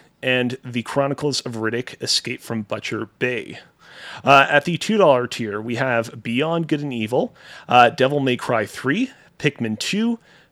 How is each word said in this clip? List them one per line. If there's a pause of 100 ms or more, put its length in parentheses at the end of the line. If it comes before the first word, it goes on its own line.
(240)
and
The
Chronicles
of
Riddick:
Escape
from
Butcher (100)
Bay. (640)
Uh,
at
the
two
dollar
tier,
we
have
Beyond
Good
and
Evil, (320)
uh,
Devil
May
Cry
three, (260)
Pikmin
two, (340)